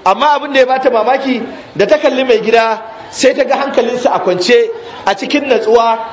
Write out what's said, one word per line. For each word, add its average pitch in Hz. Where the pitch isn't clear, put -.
Amma 262
abin 285
da 269
ya 247
bata 262
mamaki, 247
da 196
ta 302
kalli 262
mai 233
gida 220
sai 262
ta 269
ga 247
hankalinsa 254
a 180
kwance 220
a 196
cikin 277
natsuwa. 226